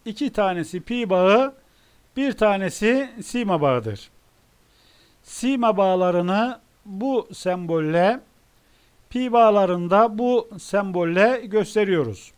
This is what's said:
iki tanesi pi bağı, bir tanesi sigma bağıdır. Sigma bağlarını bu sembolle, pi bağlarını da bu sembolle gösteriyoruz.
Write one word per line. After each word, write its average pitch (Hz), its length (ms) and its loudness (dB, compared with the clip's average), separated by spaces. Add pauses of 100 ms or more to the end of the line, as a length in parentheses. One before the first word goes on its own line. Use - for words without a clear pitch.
iki 226 280 -6
tanesi 180 480 -4
pi 233 280 -6
bağı, 202 440 4 (640)
bir 269 140 -2
tanesi 214 800 0 (140)
sigma 202 380 -2
bağıdır. 120 480 -2 (1120)
Sigma 240 540 -2
bağlarını 185 840 0 (260)
bu 220 480 -4
sembolle, 175 840 0 (920)
pi 247 240 -4
bağlarını 196 560 4
da 214 280 4
bu 247 320 0 (100)
sembolle 190 840 0
gösteriyoruz. 190 920 -2